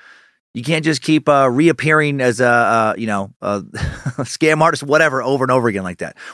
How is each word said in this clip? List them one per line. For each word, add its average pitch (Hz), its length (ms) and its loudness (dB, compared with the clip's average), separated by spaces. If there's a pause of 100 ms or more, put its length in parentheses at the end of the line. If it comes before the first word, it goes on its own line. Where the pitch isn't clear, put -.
(540)
you 120 80 -8
can't 156 220 -2
just 151 180 -2
keep, 156 260 0
uh, 139 220 4
reappearing 151 720 2
as 123 180 0
a, 123 80 2
uh, 113 500 2
you 110 120 -6
know, 101 340 -6
a 101 180 -4
<laughs> - 120 -18 (500)
scam 156 400 0
artist, 160 220 0
whatever, 143 360 2
over 131 220 0
and 127 80 0
over 127 160 2
again 98 160 -2
like 92 160 -8
that. 80 180 -10 (180)